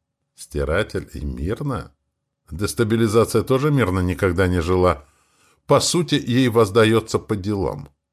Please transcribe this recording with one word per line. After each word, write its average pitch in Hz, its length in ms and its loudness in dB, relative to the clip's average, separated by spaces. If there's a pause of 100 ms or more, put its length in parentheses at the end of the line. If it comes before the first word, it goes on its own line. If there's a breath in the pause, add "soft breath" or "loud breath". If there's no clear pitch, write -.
(340)
Стиратель 78 800 -4
и 69 100 -10
мирно? 87 680 -6 (580)
Дестабилизация 107 920 0
тоже 135 280 0
мирно 101 300 0
никогда 92 480 0
не 90 120 0
жила. 90 440 0 (640 soft breath)
По 143 120 4
сути, 160 380 0
ей 123 320 0
воздаётся 110 720 4
по - 160 -4
делам. 95 540 -4 (220)